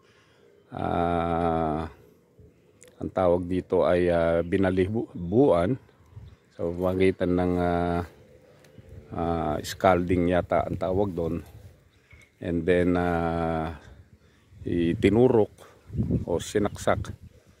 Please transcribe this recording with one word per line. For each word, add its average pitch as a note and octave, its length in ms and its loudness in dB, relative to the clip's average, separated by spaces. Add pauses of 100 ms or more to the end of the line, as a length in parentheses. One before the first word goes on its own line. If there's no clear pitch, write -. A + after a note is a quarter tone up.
(720)
Ah, E2+ 1160 -2 (1120)
ang F2+ 80 -6
tawag F2+ 380 2
dito F2+ 340 0
ay, F2 240 2
ah, E2+ 380 2
binalibuan F#2+ 1300 0 (800)
sa - 80 -8
pamagitan F#2 720 0
ng, F2+ 240 0
ah, F2 420 0 (1120)
ah, E2 480 -2
scalding F2+ 720 2
yata F2 320 0
ang - 160 -6
tawag F#2 320 0
doon. E2 320 -4 (960)
And E2+ 240 -4
then, F2+ 320 2
ah, E2 800 -2 (880)
itinurok G#2 880 2 (720)
o E2+ 160 -4
sinaksak, - 720 -2 (500)